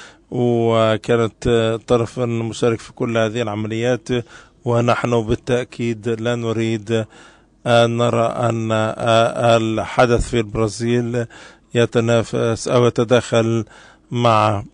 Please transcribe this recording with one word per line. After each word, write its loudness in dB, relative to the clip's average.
وكانت 0
طرفًا 0
مشارك -2
في -20
كل -2
هذه 0
العمليات، -4
ونحن 2
بالتأكيد -4
لا -2
نريد -2
أن 4
نرى 0
أن، -2
آه، 2
الحدث 0
في -2
البرازيل -2
يتنافس 0
أو 4
يتداخل 0
مع 2